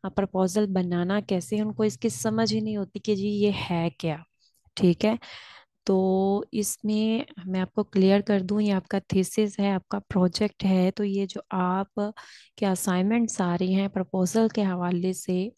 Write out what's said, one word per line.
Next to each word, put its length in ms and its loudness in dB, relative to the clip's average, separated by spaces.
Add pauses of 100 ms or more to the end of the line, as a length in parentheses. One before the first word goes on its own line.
अ, 40 -4
प्रपोजल 560 0
बनाना 560 0
कैसे, 400 -4
उनको 220 -2
इसकी 260 -2
समझ 440 -2
ही 80 0
नहीं 160 -4
होती 220 -6
कि 160 0
जी 140 -2
ये 220 2
है 380 -2
क्या, 360 -6 (520)
ठीक 280 4
है। 140 0 (680)
तो 680 2
इसमें 720 -2 (200)
मैं 140 -2
आपको 240 -2
क्लियर 380 4
कर 200 0
दूं, 180 -2
ये 120 2
आपका 280 -2
थीसिस 600 -2
है, 120 2
आपका 280 -4
प्रोजेक्ट 640 0
है, 280 4
तो 120 -4
ये 220 -2
जो 160 -12 (100)
आप 600 -2 (440)
के 80 -2
असाइनमेंट्स 760 0
आ 140 0
रही 180 0
हैं 160 0
प्रपोजल 600 0
के 120 -2
हवाले 520 -2
से 440 -4